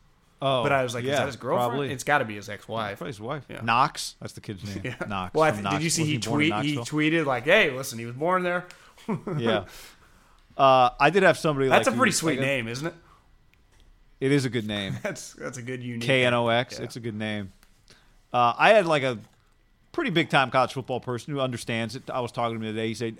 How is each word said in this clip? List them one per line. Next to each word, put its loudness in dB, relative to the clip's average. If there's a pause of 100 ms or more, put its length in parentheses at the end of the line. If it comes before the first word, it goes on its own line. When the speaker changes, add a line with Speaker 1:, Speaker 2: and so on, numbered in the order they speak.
(400)
Speaker 1:
Oh, 0
Speaker 2:
But 0
I 2
was -4
like, -4
"Is -4
Speaker 1:
yeah, 0
Speaker 2:
that 0
his -8
girlfriend?" -2
Speaker 1:
probably. -4
Speaker 2:
It's -8
gotta 2
be -8
his -14
ex-wife. -6
Speaker 1:
Probably -10
his -12
wife. -8
Speaker 2:
Yeah. -12
Speaker 1:
Knox? 0
That's -12
the -16
kid's -12
name. -10
Speaker 2:
<laughs> -10
Yeah. -8 (140)
Speaker 1:
Knox -6
Speaker 2:
Well, 2
I 4
Speaker 1:
from -4
Speaker 2:
th-, -6
did -2
Speaker 1:
Knox. 0
Speaker 2:
you -2
see 0
Speaker 1:
Wasn't 0
Speaker 2:
he 0
Speaker 1:
he -2
born 0
in 2
Speaker 2:
tweet-, -2
he -2
Speaker 1:
Knoxville? -4
Speaker 2:
tweeted, 2
like, -2
"Hey, 6
listen, -8
he -8
was -10
born 0
there." -2 (420)
<laughs> -4
Speaker 1:
Yeah. 0 (920)
Uh, 6 (100)
I 8
did 4
have 6
somebody 0
Speaker 2:
That's 4
Speaker 1:
like 0
Speaker 2:
a -2
pretty 4
Speaker 1:
you, 0
Speaker 2:
sweet -2
Speaker 1:
like -2
a 0
Speaker 2:
name, -2
isn't -6
it? -6 (1300)
Speaker 1:
It 2
is 4
a -2
good -2
name. -4
Speaker 2:
<laughs> -12
That's, -10
that's -12
a -12
good -10
unique -8
Speaker 1:
K 4
N 4
O 2
X. 0
Speaker 2:
Yeah. -8
Speaker 1:
It's -12
a -12
good -8
name. -6 (800)
Uh, 4
I 6
had, 8
like, 2
a -2 (720)
pretty -2
big-time 2
college 2
football -6
person -8
who -4
understands -4
it. -12
I -4
was -4
talking -2
to -6
him -6
today. -2
He -4
said, -6